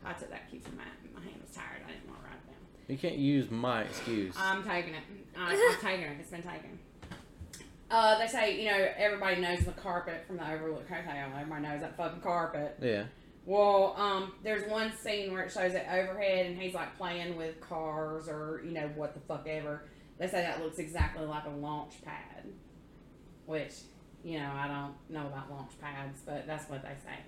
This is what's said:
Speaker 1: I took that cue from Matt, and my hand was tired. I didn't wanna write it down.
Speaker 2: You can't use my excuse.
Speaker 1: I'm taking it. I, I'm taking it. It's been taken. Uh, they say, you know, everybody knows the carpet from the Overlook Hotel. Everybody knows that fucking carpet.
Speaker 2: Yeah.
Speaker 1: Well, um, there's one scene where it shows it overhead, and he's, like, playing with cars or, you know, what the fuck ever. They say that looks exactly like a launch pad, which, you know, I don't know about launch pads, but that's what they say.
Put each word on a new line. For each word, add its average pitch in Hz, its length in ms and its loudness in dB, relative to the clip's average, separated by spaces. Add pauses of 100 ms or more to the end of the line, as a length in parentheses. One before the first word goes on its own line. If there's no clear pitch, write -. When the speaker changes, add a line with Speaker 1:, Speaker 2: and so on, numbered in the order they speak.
Speaker 1:
I 165 100 -4
took - 160 -10
that - 200 -12
cue 82 100 -12
from 85 180 -12
Matt, - 80 -12 (180)
and - 100 -16
my - 60 -14
hand - 240 -12
was - 100 -18
tired. 62 320 -12
I 80 60 -12
didn't - 160 -14
wanna 67 160 -14
write - 100 -14
it - 120 -18
down. - 100 -18 (320)
Speaker 2:
You 135 80 -2
can't 165 220 -2
use 139 320 6
my 117 320 2
excuse. 104 560 0
Speaker 1:
I'm 190 260 2
taking 175 300 -2
it. 156 80 -8 (340)
I, 175 160 0
I'm 453 280 8
taking 190 260 0
it. 143 140 -6
It's 165 100 -12
been 170 120 -8
taken. 165 360 -10 (1120)
Uh, 220 280 10
they 226 80 4
say, 220 340 2
you 214 100 2
know, 196 260 6
everybody 196 440 4
knows 175 240 2
the 175 80 -2
carpet 175 540 -4
from 190 100 -8
the 156 140 -4
Overlook 156 380 -4
Hotel. 160 480 -4
Everybody 151 260 -4
knows 147 180 -4
that 160 160 -6
fucking 170 240 -2
carpet. 165 640 0
Speaker 2:
Yeah. 107 220 4 (420)
Speaker 1:
Well, 196 500 8
um, 196 360 2 (100)
there's 208 280 0
one 220 280 2
scene 202 340 0
where 185 100 0
it - 100 -4
shows 185 220 2
it 185 160 2
overhead, 190 560 4
and 175 140 -4
he's, 185 140 -2
like, 160 240 -4
playing 175 380 -2
with 160 240 -4
cars 156 680 -2
or, 156 360 -4
you 170 80 -4
know, 151 220 -2
what 147 200 -2
the 147 60 -10
fuck 147 280 -6
ever. 151 360 -4 (340)
They 175 80 0
say 185 160 2
that 165 200 0
looks 160 160 -4
exactly 165 460 0
like 151 220 -4
a 147 40 -6
launch 147 540 -6
pad, - 400 -12 (1000)
which, 151 260 -2 (500)
you 165 160 -4
know, 143 160 -2
I 139 140 0
don't 143 260 -2 (140)
know 151 200 -4
about 139 220 -8
launch 139 200 -10 (100)
pads, 139 460 -8
but 147 200 -6
that's 156 220 -6
what 135 140 -6
they 139 120 -10 (100)
say. 135 120 -12 (120)